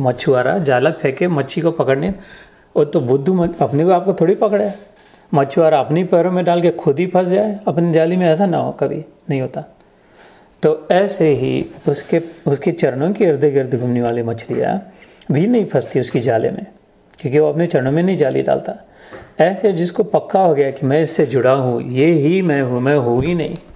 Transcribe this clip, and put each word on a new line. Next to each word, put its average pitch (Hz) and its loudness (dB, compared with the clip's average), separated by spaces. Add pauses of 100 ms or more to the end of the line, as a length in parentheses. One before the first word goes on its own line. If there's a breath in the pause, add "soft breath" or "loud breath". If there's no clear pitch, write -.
मछुआरा 131 0
जाला 135 2
फेंके 156 -2
मच्छी 147 -4
को 165 0
पकड़ने, 151 0 (640 loud breath)
वो 151 4
तो 147 0
बुद्धू 139 0
म-, 170 0
अपने 143 0
को 185 2
आपको 185 2
थोड़ी 175 2
पकड़े। 208 0 (640 soft breath)
मछुआरा 156 4
अपनी 151 0
पैरों 180 2
में 180 0
डाल 175 2
के 190 4
खुद 143 0
ही 180 0
फंस 180 0
जाए 202 0
अपनी 170 0
जाली 165 2
में, 180 2
ऐसा 165 2
ना 160 0
हो, 131 -4
कभी 151 -4 (260)
नहीं 139 0
होता। 131 -8 (1000 soft breath)
तो 156 0
ऐसे 185 2
ही 127 -2 (220)
उसके, 156 -2 (260)
उसके 139 0
चरणों 147 -2
के 202 0
इर्द 147 2
गिर्द 135 0
घूमने 120 -2
वाली 120 -2
मछलियाँ 117 -4 (400 loud breath)
भी 160 2
नहीं 240 2
फंसती - -2
उसकी 123 -2
जाले 113 0
में, 196 -8 (520)
क्योंकि 139 0
वो 151 4
अपने 160 0
चरणों 135 0
में 165 2
नहीं 185 0
जाली 135 0
डालता। 139 -2 (680 loud breath)
ऐसे 190 2
जिसको 175 -2
पक्का 190 0
हो 170 4
गया 139 2
कि 135 -6
मैं 147 2
इससे 151 0
जुड़ा 127 2
हूँ, 127 0
ये 131 2
ही 165 2
मैं 143 0
हूँ, 123 -2
मैं 139 2
हूँ 123 0
ही 175 -2
नहीं, 165 -4 (200)